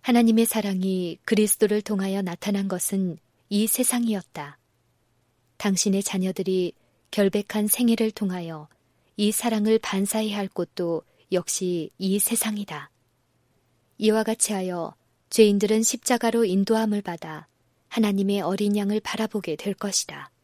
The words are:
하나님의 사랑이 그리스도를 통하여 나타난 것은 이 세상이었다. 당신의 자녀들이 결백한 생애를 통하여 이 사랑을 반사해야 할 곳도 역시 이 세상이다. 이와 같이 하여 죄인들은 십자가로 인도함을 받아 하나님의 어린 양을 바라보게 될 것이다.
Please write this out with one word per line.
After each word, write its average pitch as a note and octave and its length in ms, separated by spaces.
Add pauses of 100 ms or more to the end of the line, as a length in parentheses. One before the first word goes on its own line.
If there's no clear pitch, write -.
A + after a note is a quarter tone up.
하나님의 A3+ 440
사랑이 F#3+ 760
그리스도를 G#3+ 580
통하여 G3 400
나타난 G3 460
것은 F#3 500 (300)
이 G#3 180
세상이었다. G#3+ 920 (960)
당신의 G3 480
자녀들이 F#3 680 (360)
결백한 G#3 560
생애를 A3+ 460
통하여 E3+ 560 (480)
이 G#3 160
사랑을 A3 460
반사해야 G3+ 580
할 G3 120
곳도 E3+ 540 (300)
역시 F3+ 680
이 F#3+ 200
세상이다. G3+ 720 (1080)
이와 G#3+ 240
같이 A3 300
하여 F3+ 420 (360)
죄인들은 G#3 520
십자가로 A#3 600
인도함을 G#3 580
받아 D#3+ 460 (400)
하나님의 G3+ 540
어린 G3+ 340
양을 G#3 240
바라보게 G3 560
될 G3+ 180
것이다. D3+ 560 (140)